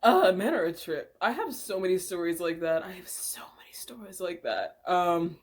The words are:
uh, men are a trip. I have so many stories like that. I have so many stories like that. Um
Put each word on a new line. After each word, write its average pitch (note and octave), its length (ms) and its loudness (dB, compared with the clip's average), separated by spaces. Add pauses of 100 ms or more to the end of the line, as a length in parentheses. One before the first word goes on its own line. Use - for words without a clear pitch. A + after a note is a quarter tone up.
uh, A3+ 300 8
men G3+ 220 0
are G3 100 0
a E3+ 80 0
trip. - 480 -8
I A3 120 2
have D#4 220 -4
so F#3+ 240 -6
many F#3 200 2
stories E3+ 420 -2
like E3 200 -2
that. D#3+ 220 0
I F#3 100 -10
have F#3 160 -16
so - 320 -8 (180)
many - 140 -20
stories G#3 480 -14
like F3 220 -6
that. F#2+ 440 -4
Um E3+ 560 2